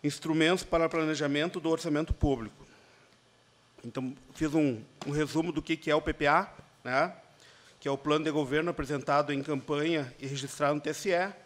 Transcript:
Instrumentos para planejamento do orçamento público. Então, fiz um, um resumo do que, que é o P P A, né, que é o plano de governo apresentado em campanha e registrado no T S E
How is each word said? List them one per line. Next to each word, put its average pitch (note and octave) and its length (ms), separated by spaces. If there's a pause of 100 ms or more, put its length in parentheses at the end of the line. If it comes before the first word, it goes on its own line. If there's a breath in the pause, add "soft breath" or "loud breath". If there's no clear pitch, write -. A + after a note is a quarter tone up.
Instrumentos D#3+ 580
para E3 260
planejamento D#3 680
do D#3+ 120
orçamento D#3+ 420
público. B2 560 (1160 loud breath)
Então, B2+ 300 (200)
fiz D#3 200
um, C#3 260 (260)
um C#3+ 40
resumo D#3 400
do D#3 120
que, D#3+ 140
que D#3 140
é D3 40
o D#3 60
P D#3 120
P D3 140
A, E3 220 (360)
né, C#3+ 280 (680 loud breath)
que - 60
é C#3 40
o C#3 60
plano D3+ 280
de D#3 60
governo D3+ 400
apresentado D3 640
em C#3 80
campanha D3 760
e C3+ 80
registrado C#3 480
no D3+ 60
T D3+ 100
S D#3 180
E F#3 240 (120)